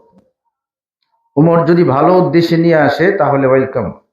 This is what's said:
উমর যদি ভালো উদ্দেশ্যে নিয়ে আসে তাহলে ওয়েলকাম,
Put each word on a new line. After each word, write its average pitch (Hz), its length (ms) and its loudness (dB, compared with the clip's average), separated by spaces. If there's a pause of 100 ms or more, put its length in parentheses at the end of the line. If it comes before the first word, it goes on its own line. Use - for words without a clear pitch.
(1400)
উমর 165 300 2
যদি 175 180 2
ভালো 170 400 2
উদ্দেশ্যে 165 340 0
নিয়ে 165 180 0
আসে 151 360 0
তাহলে 139 360 -2
ওয়েলকাম, 127 520 -2 (140)